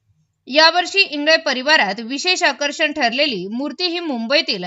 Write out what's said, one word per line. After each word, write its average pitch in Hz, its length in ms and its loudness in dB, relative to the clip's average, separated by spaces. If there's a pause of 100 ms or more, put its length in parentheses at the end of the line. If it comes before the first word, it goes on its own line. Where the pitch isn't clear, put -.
(480)
यावर्षी 330 520 4
इंगळे 302 380 2
परिवारात 254 600 0
विशेष 285 440 -2
आकर्षण 294 480 0
ठरलेली 247 560 0
मूर्ती 277 400 -4
ही 339 120 -4
मुंबईतील 269 680 -2